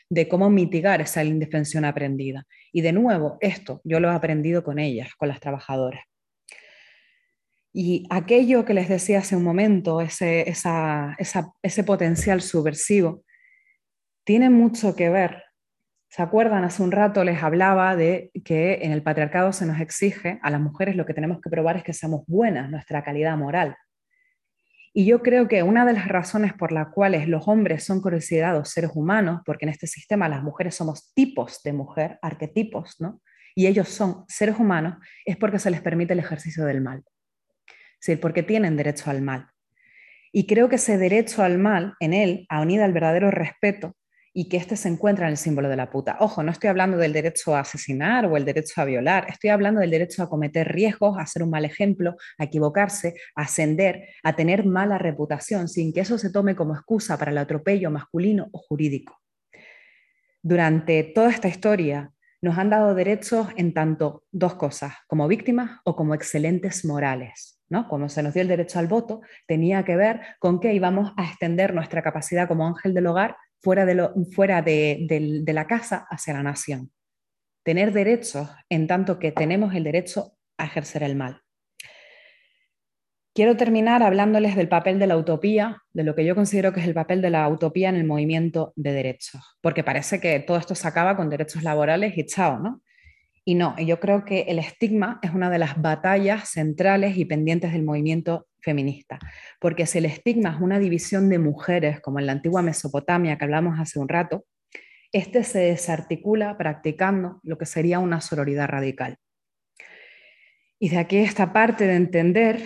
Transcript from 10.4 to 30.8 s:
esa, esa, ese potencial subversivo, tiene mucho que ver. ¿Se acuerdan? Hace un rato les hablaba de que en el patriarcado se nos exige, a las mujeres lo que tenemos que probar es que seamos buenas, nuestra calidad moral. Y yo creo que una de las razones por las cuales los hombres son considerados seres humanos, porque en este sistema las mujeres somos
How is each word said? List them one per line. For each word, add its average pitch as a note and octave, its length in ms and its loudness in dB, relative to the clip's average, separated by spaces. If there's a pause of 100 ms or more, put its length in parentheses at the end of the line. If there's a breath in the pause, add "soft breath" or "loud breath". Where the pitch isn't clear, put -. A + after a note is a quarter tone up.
esa, D#3 680 -2
esa, F3 340 -6 (100)
ese F#3+ 220 -2
potencial F3+ 580 2
subversivo, E3 800 0 (1040 soft breath)
tiene B3 260 6
mucho A#3 460 6
que E3+ 120 2
ver. F3+ 360 0 (640)
¿Se - 140 -4
acuerdan? G#3+ 420 2
Hace F3+ 180 -2
un F3+ 80 0
rato G3+ 320 2
les F3 180 0
hablaba F#3 540 4
de E3+ 380 0 (120)
que E3 380 0
en E3 80 -2
el D3+ 140 -2
patriarcado D#3 480 0
se F#3+ 140 -4
nos D#3+ 140 -2
exige, F#3 600 -4
a D3 80 -2
las D3 100 0
mujeres F#3 360 -2
lo E3 100 -2
que D#3+ 80 -6
tenemos E3 260 -4
que E3 100 -12
probar E3 260 0
es E3+ 80 -10
que E3+ 80 -8
seamos D#3+ 340 -6
buenas, E3 440 0
nuestra D3 340 -8
calidad D3+ 320 -2
moral. D3 400 -2 (1160 soft breath)
Y G3+ 120 4
yo A#3 180 6
creo B3 240 4
que G3 160 2
una A3+ 240 4
de A#3+ 60 4
las G3 160 0
razones G3 440 0
por E3 200 -4
las D#3 160 -2
cuales F#3 400 2
los D#3 180 0
hombres G3+ 380 2
son F#3+ 160 0
considerados E3 720 0
seres E3+ 240 -2
humanos, E3+ 520 0
porque D3+ 200 -6
en - 20 -2
este D#3 180 -8
sistema F3+ 420 -2
las C#3 140 -4
mujeres D#3+ 320 -6
somos D#3 400 -8